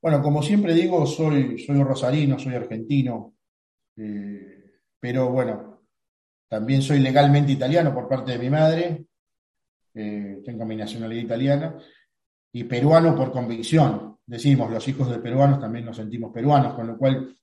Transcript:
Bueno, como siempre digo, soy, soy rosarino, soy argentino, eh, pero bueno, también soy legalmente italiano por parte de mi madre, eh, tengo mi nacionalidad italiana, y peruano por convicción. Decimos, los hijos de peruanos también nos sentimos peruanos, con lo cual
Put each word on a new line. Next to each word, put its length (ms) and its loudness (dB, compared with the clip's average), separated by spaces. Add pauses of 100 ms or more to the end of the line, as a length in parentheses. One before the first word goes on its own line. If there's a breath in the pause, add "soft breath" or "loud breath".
Bueno, 220 2
como 200 0
siempre 300 2
digo, 320 4
soy, 540 0
soy 240 2
rosarino, 560 2
soy 160 -6
argentino, 800 -4 (640)
eh, 840 -14 (180)
pero 320 -2
bueno, 520 -4 (680)
también 320 0
soy 200 2
legalmente 520 4
italiano 400 2
por 160 -6
parte 240 -2
de 60 -4
mi 100 -4
madre, 560 0 (880)
eh, 520 -10
tengo 200 -10
mi 120 -8
nacionalidad 460 -8
italiana, 540 -2 (760 loud breath)
y 120 -8
peruano 500 4
por 160 -2
convicción. 920 0
Decimos, 460 0
los 160 -6
hijos 240 -4
de 80 -6
peruanos 420 2
también 240 -8
nos 120 -12
sentimos 360 -10
peruanos, 420 2
con 120 -8
lo 100 -10
cual 460 -2